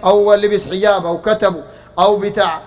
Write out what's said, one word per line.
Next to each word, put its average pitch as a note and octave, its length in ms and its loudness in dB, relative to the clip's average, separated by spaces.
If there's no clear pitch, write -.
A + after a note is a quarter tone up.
أو G#3 300 4
لبس G#3 320 -2
حجاب، F#3+ 400 0
أو F3 120 -4
كتبه، G3 440 -2
أو G3+ 180 4
بتاع، G3 500 -2